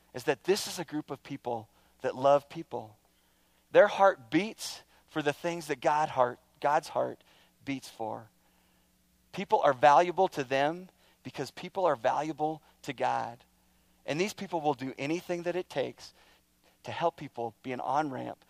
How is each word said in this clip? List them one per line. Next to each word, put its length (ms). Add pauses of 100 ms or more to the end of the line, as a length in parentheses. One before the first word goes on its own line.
(140)
is 120
that 180
this 240
is 120
a 60
group 260
of 120
people 460 (320)
that 140
love 340
people. 480 (760)
Their 160
heart 420
beats 520 (260)
for 140
the 120
things 340
that 120
God 300
heart, 300 (200)
God's 300
heart 340 (420)
beats 220
for. 420 (1000)
People 300
are 120
valuable 560
to 140
them 460 (320)
because 300
people 340
are 100
valuable 640 (200)
to 120
God. 500 (640)
And 140
these 140
people 260
will 140
do 240
anything 460
that 120
it 140
takes 440 (680)
to 80
help 240
people 380 (100)
be 80
an 80
on-ramp 720